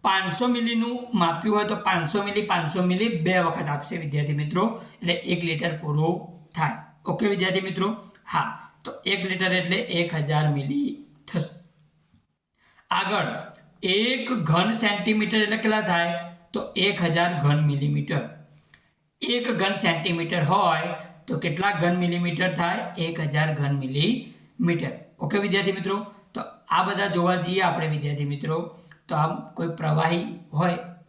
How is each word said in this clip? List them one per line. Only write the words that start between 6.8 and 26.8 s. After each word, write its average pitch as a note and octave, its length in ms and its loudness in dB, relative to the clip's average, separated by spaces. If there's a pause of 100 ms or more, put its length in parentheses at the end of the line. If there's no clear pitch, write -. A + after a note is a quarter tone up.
ઓકે, G3+ 220 0
વિદ્યાર્થી F#3+ 320 2
મિત્રો? F#3+ 360 -2 (360)
હા, C3+ 400 -4 (120)
તો - 80 -10 (140)
એક F#3+ 240 0
લિટર F#3 220 0
એટલે F3+ 240 2
એક E3+ 380 0
હજાર D3+ 340 2
મિલી C#3+ 560 -2 (240)
થશે. - 360 -4 (1300)
આગળ, - 600 -2 (300)
એક A3+ 480 0
ઘન F3+ 420 2
સેન્ટીમીટર G#3+ 640 0
એટલે G#3+ 200 2
કેટલા G#3+ 240 2
થાય? E3+ 540 -2 (180)
તો - 240 -6
એક F#3+ 260 2
હજાર E3+ 380 2
ઘન D3 240 4
મિલીમીટર. C#3+ 640 0 (920)
એક A#3+ 360 0
ઘન G3 140 2
સેન્ટીમીટર E3 720 0
હોય F3 500 2 (320)
તો - 120 -4
કેટલા F3+ 320 0
ઘન F3 260 2
મિલીમીટર F3 580 0
થાય? F3 440 -2
એક E3 220 -4
હજાર D#3 340 0
ઘન C#3+ 240 0
મિલીમીટર. D#3+ 1120 0 (300)
ઓકે, F3+ 180 0
વિદ્યાર્થી G3 340 2
મિત્રો, G3 340 -2 (280)
તો - 60 -6 (280)
આ E3+ 140 4